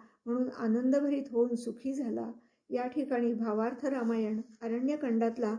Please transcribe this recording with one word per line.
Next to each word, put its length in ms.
म्हणून 320
आनंदभरीत 760
होऊन 240
सुखी 380
झाला." 380
या 180
ठिकाणी 460
भावार्थ 520
रामायण 560
अरण्यकांडातला 960